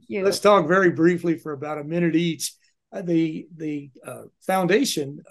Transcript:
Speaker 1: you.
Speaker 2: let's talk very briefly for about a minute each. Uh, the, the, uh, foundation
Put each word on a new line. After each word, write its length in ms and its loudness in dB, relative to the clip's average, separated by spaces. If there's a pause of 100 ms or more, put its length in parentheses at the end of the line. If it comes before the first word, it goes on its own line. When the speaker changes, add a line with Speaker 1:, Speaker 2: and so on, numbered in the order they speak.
Speaker 1:
you. 180 -4
Speaker 2:
let's 140 0
talk 300 4
very 240 4
briefly 440 2
for 160 -10
about 260 -8
a 60 -10
minute 300 0
each. 400 -2 (380)
Uh, 100 -10
the, 540 -2
the, 340 -10 (160)
uh, 160 -14 (240)
foundation 760 0 (100)